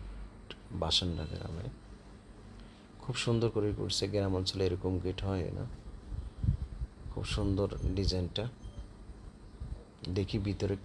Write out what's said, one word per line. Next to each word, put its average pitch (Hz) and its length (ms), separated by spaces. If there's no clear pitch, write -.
বাসান্ডা 82 520
গ্রামে। 87 440
খুব 127 140
সুন্দর 117 360
করে 104 220
করছে, 98 360
গ্রাম 98 280
অঞ্চলে 92 300
এরকম 92 320
গেট 92 260
হয় 95 260
না। 95 160
খুব 101 140
সুন্দর 98 440
ডিজাইনটা। 92 540
দেখি 98 300
ভিতরে 98 460